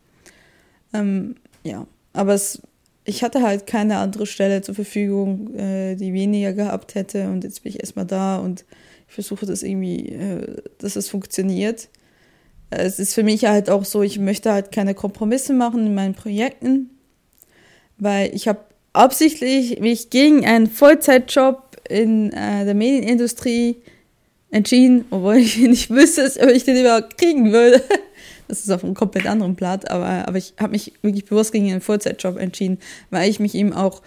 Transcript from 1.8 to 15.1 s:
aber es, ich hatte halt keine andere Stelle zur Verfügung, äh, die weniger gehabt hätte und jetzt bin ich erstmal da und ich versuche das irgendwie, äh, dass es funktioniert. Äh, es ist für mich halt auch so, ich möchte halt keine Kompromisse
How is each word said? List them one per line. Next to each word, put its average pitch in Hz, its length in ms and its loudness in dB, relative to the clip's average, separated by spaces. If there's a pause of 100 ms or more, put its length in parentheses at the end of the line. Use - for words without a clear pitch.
aber 196 220 0
es, - 280 -4 (420)
ich 208 180 -6
hatte 247 200 0
halt 202 240 -2
keine 208 320 -2
andere 196 280 -4
Stelle 196 360 -2
zur 196 120 -12
Verfügung, 202 840 -4
äh, 190 380 -6
die 190 180 -6
weniger 202 400 -2
gehabt 202 400 -6
hätte 190 340 -6
und 185 160 -6
jetzt - 180 -16
bin 214 100 -10
ich - 80 -12
erstmal 196 260 -10
da 190 320 -4
und 185 260 -8 (440)
ich - 60 -20
versuche 202 300 -10
das 190 180 -8
irgendwie, 190 460 -6
äh, - 540 -10 (160)
dass 202 180 -10
es 202 140 -8
funktioniert. 196 800 -6 (800)
Äh, - 120 -4
es 190 160 -4
ist 202 140 -4
für 226 100 0
mich 214 220 0
halt 208 240 2
auch 202 160 2
so, 208 180 -2
ich 202 160 -2
möchte 202 340 -2
halt 202 200 -4
keine 196 220 -2
Kompromisse 220 580 -4